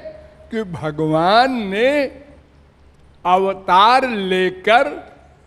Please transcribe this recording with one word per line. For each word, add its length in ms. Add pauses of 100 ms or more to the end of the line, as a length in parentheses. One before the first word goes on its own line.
(500)
कि 120
भगवान 920 (140)
ने 360 (1200)
अवतार 840
लेकर 760 (600)